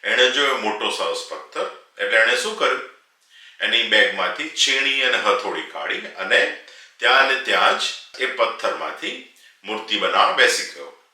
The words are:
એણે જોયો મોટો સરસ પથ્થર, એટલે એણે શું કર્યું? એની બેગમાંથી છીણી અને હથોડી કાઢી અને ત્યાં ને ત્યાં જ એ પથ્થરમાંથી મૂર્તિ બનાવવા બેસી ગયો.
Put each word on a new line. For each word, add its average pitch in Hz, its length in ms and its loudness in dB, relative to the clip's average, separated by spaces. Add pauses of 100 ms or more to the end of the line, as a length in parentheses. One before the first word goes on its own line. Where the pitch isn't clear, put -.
એણે 123 280 4
જોયો 135 260 2
મોટો 107 320 -2
સરસ - 400 -4
પથ્થર, - 360 -8 (400)
એટલે 107 120 2
એણે 117 200 4
શું 220 220 -4
કર્યું? - 220 0 (760)
એની 117 240 2
બેગમાંથી 101 680 0
છીણી 135 520 0
અને 123 160 2
હથોડી 101 440 0
કાઢી - 360 -6
અને - 600 -2 (420)
ત્યાં 131 280 6
ને 135 80 2
ત્યાં 98 440 2
જ - 20 -4 (380)
એ 127 60 -2
પથ્થરમાંથી - 1080 -4 (300)
મૂર્તિ 107 340 -4
બનાવવા - 340 2
બેસી - 320 2 (120)
ગયો. - 180 -16 (200)